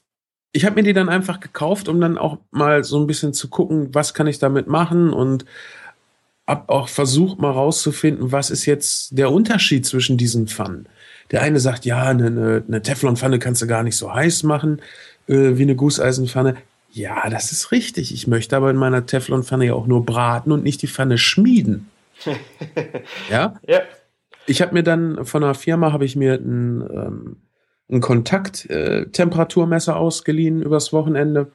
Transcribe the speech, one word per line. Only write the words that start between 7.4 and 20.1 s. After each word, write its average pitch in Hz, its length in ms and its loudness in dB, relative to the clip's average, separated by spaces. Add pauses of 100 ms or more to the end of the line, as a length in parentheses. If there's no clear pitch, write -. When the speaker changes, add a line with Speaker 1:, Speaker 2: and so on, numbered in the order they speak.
Speaker 1:
mal 143 100 0
rauszufinden, 143 800 0
was 139 200 -2
ist - 160 -4
jetzt 143 520 -2
der 135 140 4
Unterschied 185 540 2
zwischen 127 300 0
diesen 117 300 0
Pfannen. 98 400 -8 (440)
Der 120 120 0
eine 151 160 2
sagt, 123 280 0
ja, 120 160 0
eine, 127 240 2
eine, 113 420 0
eine 110 140 -2
Teflonpfanne 131 560 0
kannst 123 240 -2
du 113 40 -4
gar 113 160 0
nicht 113 140 -2
so - 160 -8
heiß 160 300 0
machen, 151 380 0 (460)
äh, 135 300 4
wie 135 60 2
eine 139 120 4
Gusseisenpfanne. 131 840 0 (360)
Ja, 110 380 -6
das - 200 -6
ist - 220 -6
richtig. 240 420 -2
Ich - 140 -10
möchte 120 280 0
aber 135 140 2
in 131 60 2
meiner 127 300 0
Teflonpfanne 131 600 -2
ja 120 80 0
auch 117 120 -4
nur 123 180 2
braten 120 480 0